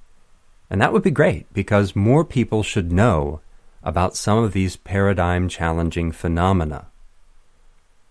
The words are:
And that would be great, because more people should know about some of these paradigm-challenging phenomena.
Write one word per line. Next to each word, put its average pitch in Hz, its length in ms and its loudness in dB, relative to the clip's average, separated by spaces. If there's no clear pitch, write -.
And 101 100 -2
that 127 140 2
would 214 80 2
be 196 80 2
great, 151 420 0
because 101 420 0
more 123 300 4
people 110 380 -2
should 90 280 -4
know 82 500 2
about 87 340 -2
some 107 220 0
of 110 140 0
these 95 240 -2
paradigm-challenging 87 1400 -2
phenomena. 85 720 -2